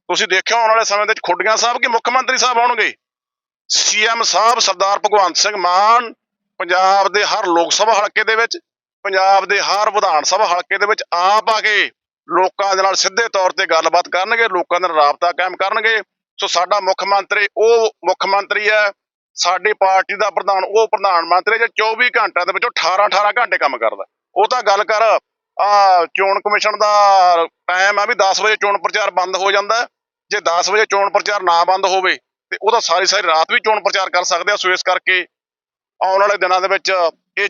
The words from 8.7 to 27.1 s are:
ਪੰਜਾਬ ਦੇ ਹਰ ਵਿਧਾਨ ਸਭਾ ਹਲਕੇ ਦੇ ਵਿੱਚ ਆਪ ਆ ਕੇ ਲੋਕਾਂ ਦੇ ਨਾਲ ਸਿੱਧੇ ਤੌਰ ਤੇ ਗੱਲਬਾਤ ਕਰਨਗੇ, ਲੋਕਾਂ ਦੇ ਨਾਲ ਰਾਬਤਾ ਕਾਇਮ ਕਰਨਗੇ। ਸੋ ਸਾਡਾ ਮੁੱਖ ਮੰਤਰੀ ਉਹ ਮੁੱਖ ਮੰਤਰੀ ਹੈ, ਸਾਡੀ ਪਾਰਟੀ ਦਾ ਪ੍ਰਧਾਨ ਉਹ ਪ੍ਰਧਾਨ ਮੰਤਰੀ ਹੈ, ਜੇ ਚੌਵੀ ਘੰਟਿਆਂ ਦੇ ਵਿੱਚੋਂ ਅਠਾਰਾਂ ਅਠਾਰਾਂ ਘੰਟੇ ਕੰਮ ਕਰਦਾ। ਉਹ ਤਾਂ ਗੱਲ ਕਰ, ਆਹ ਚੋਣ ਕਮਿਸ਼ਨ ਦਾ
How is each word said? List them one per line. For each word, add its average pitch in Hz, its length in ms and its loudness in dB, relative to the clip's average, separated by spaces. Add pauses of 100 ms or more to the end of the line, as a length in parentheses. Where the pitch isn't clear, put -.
ਪੰਜਾਬ 190 420 2
ਦੇ 196 160 -2
ਹਰ 196 280 0
ਵਿਧਾਨ 185 340 0
ਸਭਾ 196 220 0
ਹਲਕੇ 180 320 -4
ਦੇ 202 80 0
ਵਿੱਚ 208 160 -2 (120)
ਆਪ 196 360 2
ਆ 214 100 -2
ਕੇ 196 300 0 (380)
ਲੋਕਾਂ 185 480 0
ਦੇ 190 60 2
ਨਾਲ 190 140 2
ਸਿੱਧੇ 190 320 -2
ਤੌਰ 185 240 0
ਤੇ 196 140 -4
ਗੱਲਬਾਤ 165 420 0
ਕਰਨਗੇ, 220 400 -2
ਲੋਕਾਂ 175 320 -2
ਦੇ 180 80 0
ਨਾਲ 165 80 -6
ਰਾਬਤਾ 151 360 2
ਕਾਇਮ 175 240 -6
ਕਰਨਗੇ। 214 400 -2 (420)
ਸੋ 202 100 -4
ਸਾਡਾ 185 320 0
ਮੁੱਖ 185 260 -2
ਮੰਤਰੀ 202 500 0
ਉਹ 226 340 2 (140)
ਮੁੱਖ 180 220 -2
ਮੰਤਰੀ 202 440 -2
ਹੈ, 208 200 2 (460)
ਸਾਡੀ 185 380 -2
ਪਾਰਟੀ 190 420 0
ਦਾ 202 140 -2
ਪ੍ਰਧਾਨ 190 340 -2
ਉਹ 220 240 2
ਪ੍ਰਧਾਨ 190 380 0
ਮੰਤਰੀ 180 260 0
ਹੈ, 226 60 2
ਜੇ 233 160 -2
ਚੌਵੀ 220 360 0
ਘੰਟਿਆਂ 180 360 0
ਦੇ 185 60 2
ਵਿੱਚੋਂ 190 180 -4
ਅਠਾਰਾਂ 185 360 0
ਅਠਾਰਾਂ 202 260 0
ਘੰਟੇ 190 260 -2
ਕੰਮ 143 200 -2
ਕਰਦਾ। 104 260 -4 (320)
ਉਹ 202 100 4
ਤਾਂ 247 160 -4
ਗੱਲ 196 220 2
ਕਰ, 214 180 0 (540)
ਆਹ 196 580 4
ਚੋਣ 196 260 0
ਕਮਿਸ਼ਨ 208 380 -2
ਦਾ 196 680 4 (200)